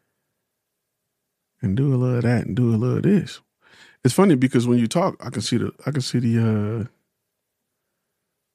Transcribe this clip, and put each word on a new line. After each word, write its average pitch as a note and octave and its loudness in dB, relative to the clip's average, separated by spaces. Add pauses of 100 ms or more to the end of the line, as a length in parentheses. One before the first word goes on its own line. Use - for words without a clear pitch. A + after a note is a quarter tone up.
(1600)
and G2 -2
do C3+ 0
a B2+ 2
little B2 0
of A#2+ -2
that A#2+ 0
and F#2+ -8
do A#2+ 0
a A2 2
little A#2+ -2
of G#2+ -2
this. - 0 (640)
It's B2+ 2
funny F#3 4
because B2+ 2
when A#2+ 4
you A2+ 2
talk, F3 -2
I A#2+ -12
can A2+ -6
see A#2 -2
the, G#2+ -4 (140)
I C#3 -4
can C#3 -4
see - -4
the, A#2 0 (440)
uh, - -8 (1700)